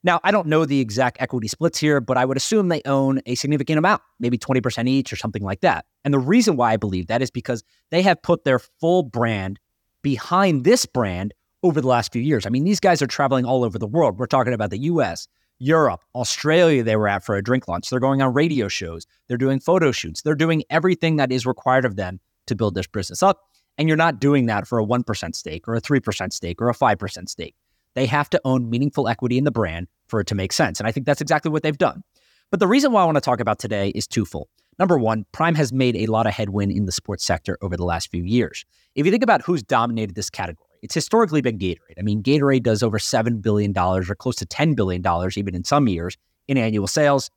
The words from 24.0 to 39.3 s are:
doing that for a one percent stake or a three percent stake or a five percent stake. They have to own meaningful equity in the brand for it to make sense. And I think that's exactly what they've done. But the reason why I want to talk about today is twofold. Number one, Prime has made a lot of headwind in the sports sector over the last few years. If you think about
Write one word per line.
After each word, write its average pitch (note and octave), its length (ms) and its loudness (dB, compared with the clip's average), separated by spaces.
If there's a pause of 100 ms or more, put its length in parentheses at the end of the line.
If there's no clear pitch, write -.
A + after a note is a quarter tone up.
doing C#3 240 4
that G#2 220 -2
for A#2 100 -2
a A2 60 2
one A#2+ 200 0
percent - 320 -6
stake - 320 -10
or A3+ 60 -4
a - 60 0
three C#3 200 2
percent F#2+ 340 -4
stake F2 280 -8
or A#2+ 80 2
a A#2+ 60 -2
five A2 240 2
percent F#2 300 -10
stake. - 260 -12 (400)
They C3 100 0
have D3 260 -2
to - 140 0
own B2+ 240 0
meaningful C3 380 -2
equity B2 300 -2
in C#3 80 0
the D3 60 2
brand F2+ 360 -2 (200)
for A2 120 -2
it G2 80 -2
to G#2 80 -4
make F#2+ 180 -4
sense. A#2+ 260 0
And G#2 80 -4
I A2+ 40 -2
think B2+ 140 -6
that's D3 160 0
exactly D3+ 280 -2
what D3+ 140 -2
they've D3+ 140 -2
done. F3 260 -2 (480)
But F3+ 80 -2
the F#3+ 80 4
reason C4+ 240 4
why G#3 100 4
I F3 40 4
want D#3+ 100 2
to C#3 60 2
talk B2 180 0
about G#2+ 180 0
today G2+ 320 -2
is - 160 -4
twofold. - 440 -4 (280)
Number F3 220 4
one, A2 320 0
Prime E3 240 0
has C#3+ 160 0
made B2+ 240 2
a G#2 120 -2
lot A2 200 2
of G#2 60 0
headwind G2+ 400 -2
in G2+ 120 0
the F2+ 60 -4
sports - 320 -8
sector F#2 380 -4
over F2 160 -6
the F2+ 80 -4
last E2+ 260 -4
few F2 120 -4
years. A2 420 -2 (300)
If C#3+ 100 -2
you F#3 60 4
think A#3 120 2
about G#3 180 2